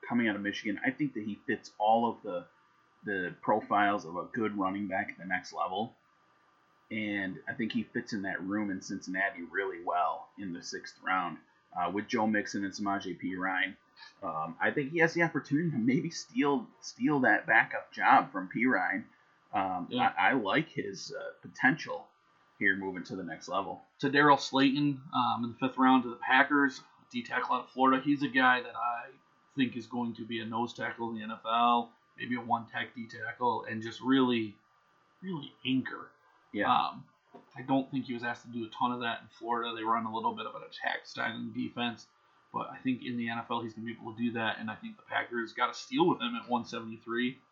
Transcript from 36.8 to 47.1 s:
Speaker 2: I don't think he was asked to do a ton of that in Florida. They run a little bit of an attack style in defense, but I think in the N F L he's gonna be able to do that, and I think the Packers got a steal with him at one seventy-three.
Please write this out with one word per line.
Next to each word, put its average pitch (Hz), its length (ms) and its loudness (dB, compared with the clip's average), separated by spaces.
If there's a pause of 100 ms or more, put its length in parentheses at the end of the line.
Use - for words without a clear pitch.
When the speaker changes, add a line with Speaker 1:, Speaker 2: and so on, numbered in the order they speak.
Speaker 2:
I 131 40 -12
don't 135 300 2
think 127 140 -2
he 127 80 -6
was 117 100 -6
asked 120 200 -6
to 117 60 -18
do 117 160 -6
a 110 120 -12
ton 123 140 2
of 123 100 -4
that 117 200 -2
in 117 60 -20 (120)
Florida. 117 360 -2
They 113 80 -6
run 113 220 0
a 110 80 -6
little 113 220 0
bit 110 120 -6
of - 80 -10
an - 80 -12
attack - 420 -6
style 117 280 -6
in 117 200 -8
defense, 120 540 -4 (460)
but - 180 -4
I - 120 -12
think 131 220 0
in 127 120 -4
the 117 120 -4
N 117 80 -4
F 117 120 -6
L 117 120 -2
he's 113 120 -8
gonna 110 140 -10
be 113 120 -8
able 117 140 -10
to 113 80 -4
do 120 120 2
that, 110 260 0
and 110 100 -6
I 107 60 -6
think 110 220 -14
the - 60 -20
Packers 113 500 -2
got 120 160 2
a 120 40 -8
steal 151 360 2
with 135 100 2
him 120 160 -2
at 120 140 -8
one 117 160 0
seventy-three. 117 720 -4 (140)